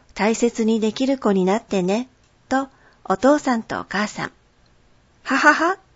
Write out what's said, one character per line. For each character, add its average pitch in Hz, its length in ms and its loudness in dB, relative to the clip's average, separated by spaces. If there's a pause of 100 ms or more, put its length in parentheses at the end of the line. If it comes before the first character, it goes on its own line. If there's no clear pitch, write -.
(160)
大 220 200 0
切 233 280 -2
に 220 160 2
で 214 140 0
き 262 120 -2
る 269 120 0
子 220 140 0
に 190 140 2
な 196 120 2
っ 226 60 -6
て 190 200 -2
ね、 214 240 -2 (420)
と 269 200 -2 (340)
お - 140 -2
父 294 220 4
さ 247 180 0
ん 214 60 -6
と 95 180 -8
お - 20 -12
母 208 240 -4
さ 160 200 -10
ん。 - 40 -12 (920)
は 269 140 -4
は 302 160 4
は、 339 240 0 (180)